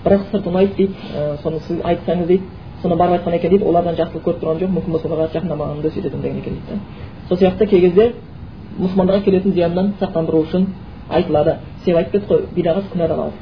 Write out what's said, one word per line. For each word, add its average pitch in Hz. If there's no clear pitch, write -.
бірақ 196
сырт 190
ұнайды", — 185
дейді, 190
ы, 147
"соны 160
сіз 170
айтсаңыз", — 170
дейді, 190
"соны 175
барып 175
айтқан 170
екен", — 175
дейді, 196
"олардан 170
жақсылық 165
көріп -
тұрған 160
жоқ, 185
мүмкін 160
болса 156
оларға 160
жақындамағанды 151
өсиет -
етемін 139
деген 135
екен", — -
дейді -
да. -
Сол 180
сияқты 190
кей 190
кезде 190
мұсылмандарға 190
келетін 185
зияннан 175
сақтандыру 160
үшін 185
айтылады. 160
Себебі 170
айтып 180
кеттік 202
қой, 175
бидағат 180
күнәдан 160
ауыр. 147